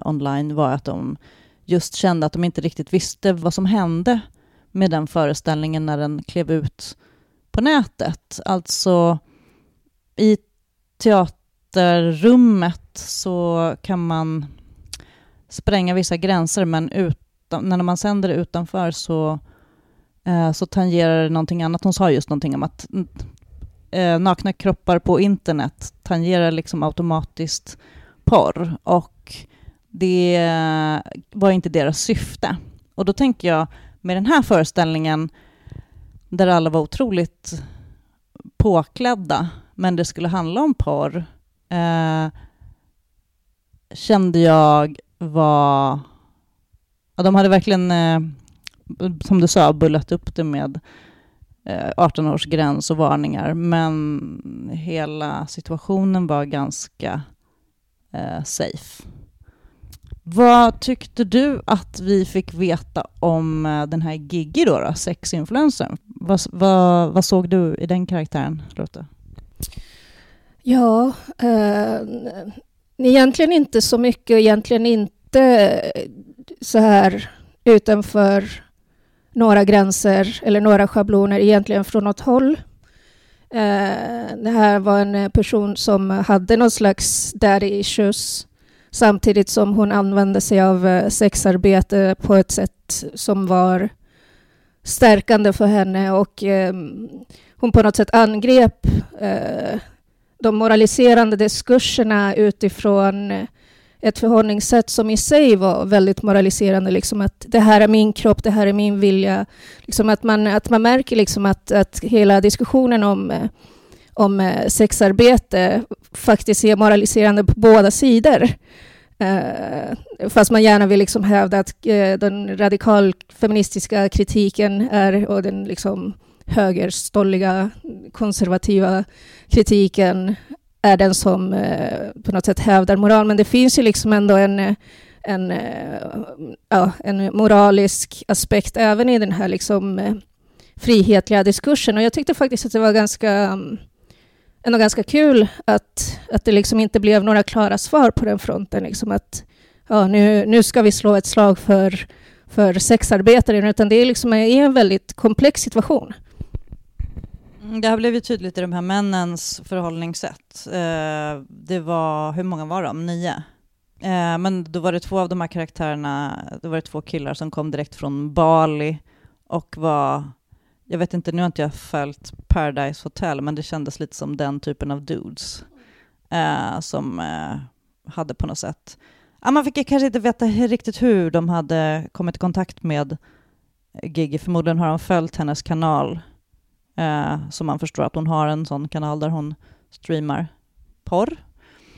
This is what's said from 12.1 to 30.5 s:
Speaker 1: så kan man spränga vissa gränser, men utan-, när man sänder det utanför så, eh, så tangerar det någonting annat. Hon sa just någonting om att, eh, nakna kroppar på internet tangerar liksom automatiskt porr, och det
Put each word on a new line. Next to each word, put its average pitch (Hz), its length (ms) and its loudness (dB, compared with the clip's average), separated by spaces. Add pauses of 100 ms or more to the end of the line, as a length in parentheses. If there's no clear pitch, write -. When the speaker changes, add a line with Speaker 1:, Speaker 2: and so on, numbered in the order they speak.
Speaker 1:
så 170 880 -4
kan 175 240 -4
man 160 400 -4 (1040)
spränga 180 460 -2
vissa 180 220 -2
gränser, 180 480 -2
men 165 260 -2
utan-, - 800 -6
när 185 140 0
man 180 140 -2
sänder 202 320 -2
det 165 60 -2
utanför 170 560 -6
så, 156 480 -6 (840)
eh, 170 280 0
så 175 140 -6
tangerar 170 560 0
det 160 80 0
någonting 165 320 -4
annat. 165 220 -4
Hon 190 80 2
sa 180 180 2
just 143 180 0
någonting 143 260 -4
om 139 80 -8
att, - 240 -10 (1040)
eh, 175 280 0
nakna 185 340 0
kroppar - 460 -2
på 175 220 2
internet 175 800 -4
tangerar 170 480 0
liksom 160 320 -6
automatiskt 160 960 -6 (460)
porr, 165 580 2
och - 540 -4 (540)
det 180 480 0 (920)